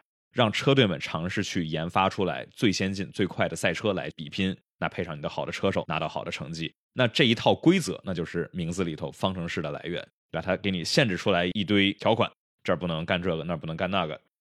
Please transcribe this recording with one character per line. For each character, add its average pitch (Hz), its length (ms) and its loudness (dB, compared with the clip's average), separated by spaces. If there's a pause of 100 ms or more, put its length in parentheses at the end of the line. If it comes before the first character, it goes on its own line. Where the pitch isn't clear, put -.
(320)
让 113 200 4
车 139 220 4
队 131 140 6
们 85 120 -2
尝 82 300 -4
试 101 140 -2
去 90 220 -2
研 80 240 -2
发 95 180 4
出 98 180 -2
来 65 260 -4
最 107 200 2
先 98 220 0
进、 95 180 -6
最 98 160 0
快 90 220 0
的 82 60 -8
赛 87 180 2
车 104 200 0
来 78 220 -4
比 73 140 -12
拼， 95 260 -2 (240)
那 82 80 -2
配 - 160 -4
上 82 140 -8
你 73 40 -12
的 78 60 -4
好 73 180 -6
的 - 60 -8
车 98 200 -2
手， 92 160 -2
拿 78 120 -2
到 78 80 -2
好 - 160 -6
的 - 80 -8
成 76 220 -8
绩。 80 200 -8 (200)
那 123 140 2
这 151 160 2
一 117 120 6
套 107 180 4
规 175 260 4
则， 95 240 -4
那 92 100 -4
就 85 100 -2
是 82 300 -4
名 85 180 -4
字 90 120 -2
里 82 120 -4
头 - 160 -6
方 95 220 -2
程 87 140 -6
式 87 140 -4
的 76 100 -4
来 73 120 -8
源， 82 180 -4 (280)
对 82 100 -4
吧？ 80 60 -6
它 92 120 2
给 101 120 -2
你 90 140 0
限 131 260 2
制 87 80 0
出 - 140 0
来 90 220 4
一 104 100 -2
堆 98 300 4
条 - 200 2
款， 110 160 0 (340)
这 - 80 0
儿 90 40 4
不 85 100 -4
能 82 200 -2
干 87 160 0
这 87 140 0
个， 80 80 -4
那 85 100 -4
儿 80 40 -4
不 73 80 -10
能 80 100 -6
干 90 140 -2
那 92 160 0
个。 76 140 -8 (220)